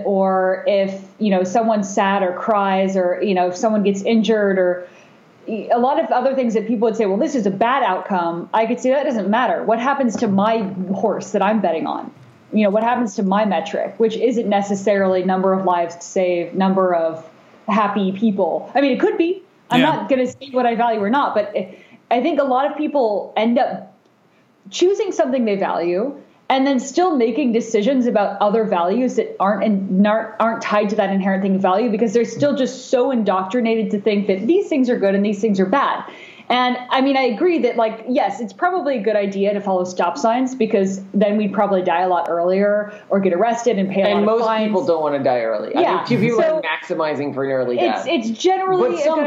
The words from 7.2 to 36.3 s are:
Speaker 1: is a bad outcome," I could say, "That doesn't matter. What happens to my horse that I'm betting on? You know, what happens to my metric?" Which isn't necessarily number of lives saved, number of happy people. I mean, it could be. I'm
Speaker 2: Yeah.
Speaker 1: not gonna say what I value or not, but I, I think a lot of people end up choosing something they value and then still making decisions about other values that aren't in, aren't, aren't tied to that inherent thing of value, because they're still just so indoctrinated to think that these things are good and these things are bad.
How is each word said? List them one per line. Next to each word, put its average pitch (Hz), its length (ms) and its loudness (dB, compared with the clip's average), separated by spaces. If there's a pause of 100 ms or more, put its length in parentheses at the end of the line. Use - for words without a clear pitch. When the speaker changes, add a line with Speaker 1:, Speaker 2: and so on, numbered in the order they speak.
Speaker 1:
is 220 100 0
a 196 60 2
bad 233 320 0
outcome," 175 720 -4
I 226 120 2
could 233 140 -2
say, 254 120 0
"That 277 120 2
doesn't 226 260 -2
matter. 214 340 0
What 220 140 0
happens 254 400 0
to 233 120 -2
my 208 300 2 (360)
horse - 380 -4
that 202 80 0
I'm 214 180 2
betting 165 260 -2
on? 69 260 -8 (420)
You 214 100 2
know, 202 60 4
what 214 120 2
happens 233 340 0
to 214 80 -2
my 196 200 2
metric?" - 540 -2
Which 220 180 2
isn't 226 320 0
necessarily 196 800 2
number 185 260 2
of 185 140 0
lives 175 360 0
saved, 175 540 -2
number 190 400 2
of 165 340 -4 (380)
happy 202 460 0
people. 190 600 -2
I 269 60 2
mean, 277 140 2
it 196 80 -2
could 415 160 2
be. 339 260 -2 (260)
I'm 247 120 2
Speaker 2:
Yeah. 285 60 4
Speaker 1:
not 302 220 -2
gonna 254 180 2
say - 260 -14
what 247 120 2
I 233 100 2
value 226 280 0
or 202 60 -2
not, 254 260 0
but - 180 -2
I, 190 220 -6 (340)
I 240 120 2
think 285 180 2
a 277 60 2
lot 269 260 0
of 294 60 -8
people 262 580 0
end 233 240 2
up - 320 -2 (800)
choosing 381 420 0
something 262 340 0
they 202 100 0
value 180 600 -2 (340)
and 269 180 2
then 269 120 0
still 349 360 0
making 247 380 0
decisions 233 520 0
about 208 360 0
other 208 240 2
values 196 500 0
that - 240 -2
aren't 202 240 0
in, 196 420 2
aren't, 220 340 0
aren't 226 220 0
tied 208 280 0
to 214 60 -2
that 202 140 2
inherent 190 320 0
thing 196 140 2
of 190 60 0
value, 196 280 2
because 208 240 0
they're 233 120 2
still 285 300 0
just - 360 -4
so 262 200 2
indoctrinated 220 800 0
to 208 80 0
think 202 280 0
that 190 180 0
these 370 220 2
things 254 220 2
are 233 100 0
good 196 160 2
and 202 100 2
these 208 140 -2
things 208 200 2
are 190 60 4
bad. 240 380 0 (460)